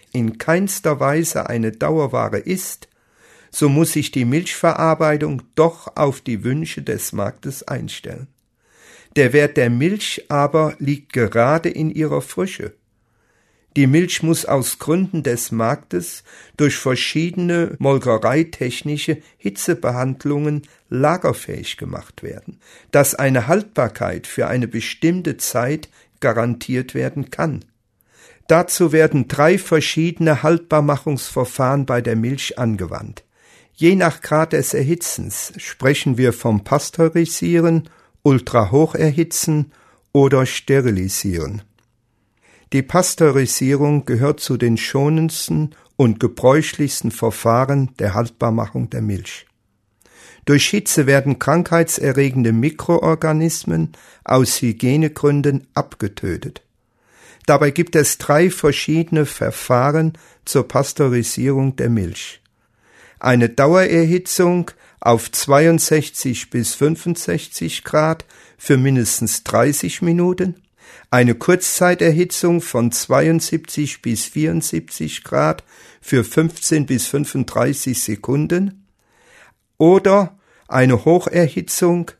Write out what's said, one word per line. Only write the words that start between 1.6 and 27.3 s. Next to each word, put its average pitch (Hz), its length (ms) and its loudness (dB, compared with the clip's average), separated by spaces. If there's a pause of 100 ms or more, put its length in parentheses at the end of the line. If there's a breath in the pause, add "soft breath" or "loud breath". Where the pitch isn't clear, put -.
Dauerware 123 680 -2
ist, - 480 -8 (640 soft breath)
so - 180 2
muss 160 240 2
sich 151 180 -4
die 127 140 -2
Milchverarbeitung 151 1160 0 (140)
doch 165 400 0
auf 139 260 -2
die 107 220 -6
Wünsche 151 380 -6
des - 320 -8
Marktes 107 540 -8
einstellen. 131 600 -12 (880 soft breath)
Der 131 160 4
Wert 143 260 2
der 123 120 2
Milch 160 580 -2
aber 147 520 0
liegt 139 340 -4
gerade 127 560 2
in 156 200 -4
ihrer 151 320 -2
Frische. - 520 -8 (1040)
Die 139 120 4
Milch 165 360 2
muss 160 220 0
aus 135 320 -2
Gründen 175 460 -2
des 120 280 -4
Marktes 131 720 -4 (340 loud breath)
durch 147 180 2
verschiedene 170 1040 -2
molkereitechnische 135 1400 0 (180 loud breath)
Hitzebehandlungen 147 1300 -2 (260 soft breath)
lagerfähig - 880 -2
gemacht - 460 -14
werden, - 360 -16 (320 soft breath)
dass 143 240 2
eine 131 320 0
Haltbarkeit 131 800 -2
für - 200 -4
eine 120 200 -2
bestimmte 160 720 -4
Zeit 135 520 -4 (300 soft breath)
garantiert 123 760 -2
werden 131 380 -6